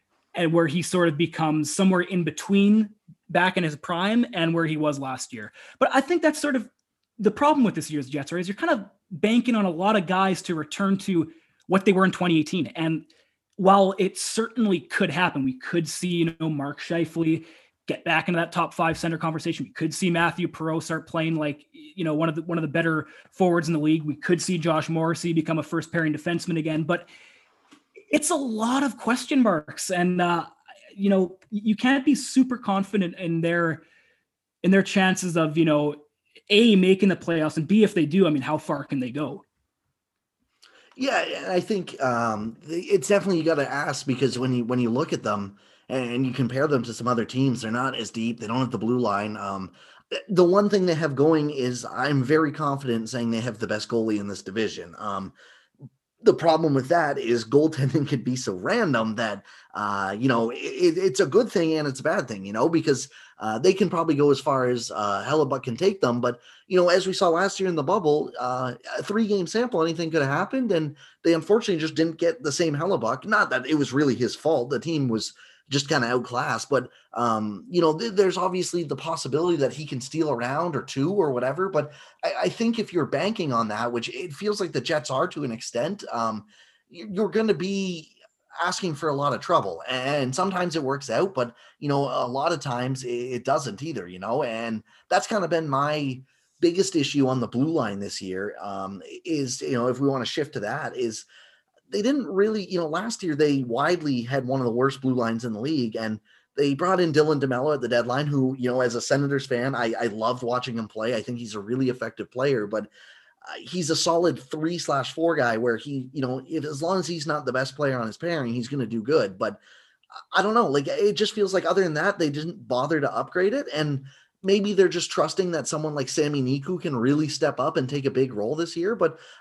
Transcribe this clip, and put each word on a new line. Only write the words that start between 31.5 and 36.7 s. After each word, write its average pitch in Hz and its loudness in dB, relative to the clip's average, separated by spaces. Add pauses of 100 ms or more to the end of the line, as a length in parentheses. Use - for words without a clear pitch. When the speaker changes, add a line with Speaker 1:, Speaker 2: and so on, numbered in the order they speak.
Speaker 1:
you 214 0
can't 262 2
be 294 6
super 254 2
confident 196 -2
in 170 -2
their, 165 0 (800)
in 180 4
their 196 8
chances 185 2
of, 156 2
you 165 6
know, 147 2 (540)
A, 208 8